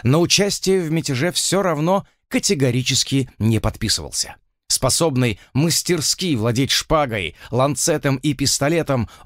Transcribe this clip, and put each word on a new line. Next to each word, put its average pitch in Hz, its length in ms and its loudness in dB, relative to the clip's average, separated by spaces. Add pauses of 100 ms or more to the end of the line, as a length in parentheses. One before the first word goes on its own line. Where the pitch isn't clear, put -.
на 131 160 4
участие 185 600 2
в 160 100 -4
мятеже 156 400 0
все - 300 0
равно 180 460 0 (220)
категорически 135 1000 0 (100)
не 110 220 2
подписывался. - 760 -4 (320)
Способный 127 680 0 (160)
мастерски 165 800 0
владеть 117 380 0
шпагой, 113 640 -2 (160)
ланцетом 143 640 0
и 143 180 -2
пистолетом, 139 720 0 (180)